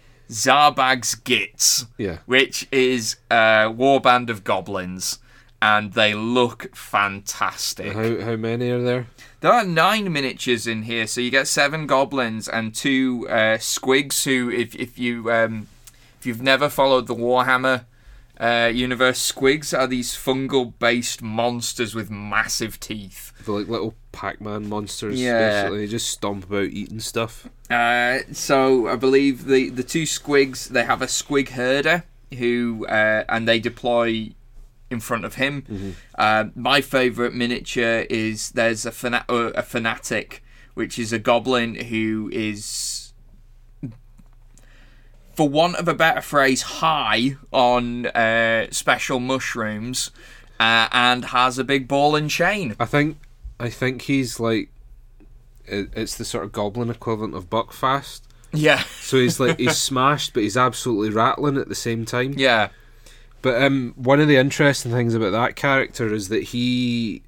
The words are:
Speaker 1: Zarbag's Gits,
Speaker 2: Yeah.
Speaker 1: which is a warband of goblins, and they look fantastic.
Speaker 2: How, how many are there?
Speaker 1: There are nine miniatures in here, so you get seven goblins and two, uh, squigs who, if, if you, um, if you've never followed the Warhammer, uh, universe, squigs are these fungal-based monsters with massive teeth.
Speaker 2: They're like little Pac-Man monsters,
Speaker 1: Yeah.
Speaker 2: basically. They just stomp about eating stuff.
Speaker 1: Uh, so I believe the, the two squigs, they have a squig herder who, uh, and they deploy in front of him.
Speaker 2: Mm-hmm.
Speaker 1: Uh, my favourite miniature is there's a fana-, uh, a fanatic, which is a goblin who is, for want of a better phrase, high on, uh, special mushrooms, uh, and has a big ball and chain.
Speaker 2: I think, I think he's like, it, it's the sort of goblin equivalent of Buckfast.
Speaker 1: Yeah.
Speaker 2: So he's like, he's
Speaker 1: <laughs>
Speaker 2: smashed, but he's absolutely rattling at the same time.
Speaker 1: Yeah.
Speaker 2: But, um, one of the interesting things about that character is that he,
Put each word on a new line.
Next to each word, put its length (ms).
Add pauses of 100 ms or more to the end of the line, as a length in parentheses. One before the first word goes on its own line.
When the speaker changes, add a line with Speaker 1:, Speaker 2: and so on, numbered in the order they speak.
(300)
Speaker 1:
Zarbag's 840
Gits, 680 (120)
Speaker 2:
Yeah. 260
Speaker 1:
which 460
is 460 (160)
a 360
warband 640
of 140
goblins, 720 (420)
and 340
they 200
look 580
fantastic. 1200
Speaker 2:
How, 280
how 160
many 340
are 100
there? 280 (320)
Speaker 1:
There 120
are 120
nine 480
miniatures 560
in 140
here, 260
so 120
you 100
get 180
seven 400
goblins 600
and 260
two, 540
uh, 300
squigs 640
who, 260
if, 260
if 240
you, 320
um, 340 (540)
if 60
you've 160
never 260
followed 400
the 80
Warhammer, 680 (520)
uh, 340
universe, 600
squigs 460
are 80
these 280
fungal-based 1080
monsters 760
with 160
massive 720
teeth. 520 (120)
Speaker 2:
They're 120
like 120
little 260 (180)
Pac-Man 540
monsters, 540
Speaker 1:
Yeah. 440
Speaker 2:
basically. 160
They 100
just 180
stomp 360
about 260
eating 300
stuff. 460 (240)
Speaker 1:
Uh, 500 (120)
so 560
I 80
believe 480
the, 240
the 140
two 220
squigs, 640
they 160
have 180
a 40
squig 440
herder 540 (340)
who, 480
uh, 420
and 180
they 140
deploy 720 (600)
in 100
front 260
of 80
him. 360
Speaker 2:
Mm-hmm. 200 (280)
Speaker 1:
Uh, 260 (100)
my 260
favourite 540
miniature 760
is 440
there's 340
a 40
fana-, 380
uh, 260
a 80
fanatic, 800 (300)
which 260
is 140
a 60
goblin 580
who 560
is, 800 (2250)
for 140
want 280
of 120
a 60
better 260
phrase, 420
high 720 (160)
on, 540
uh, 640
special 500
mushrooms, 920 (480)
uh, 340
and 340
has 320
a 60
big 240
ball 280
and 140
chain. 500
Speaker 2:
I 40
think, 320 (420)
I 120
think 320
he's 380
like, 300 (960)
it, 280
it's 220
the 80
sort 200
of 80
goblin 380
equivalent 440
of 140
Buckfast. 760 (300)
Speaker 1:
Yeah. 300 (180)
Speaker 2:
So 180
he's 200
like, 200
he's 200
Speaker 1:
<laughs> 0
Speaker 2:
smashed, 560
but 80
he's 140
absolutely 540
rattling 460
at 120
the 80
same 280
time. 320
Speaker 1:
Yeah. 340 (720)
Speaker 2:
But, 200
um, 340
one 240
of 80
the 80
interesting 560
things 220
about 160
that 260
character 560
is 160
that 140
he, 840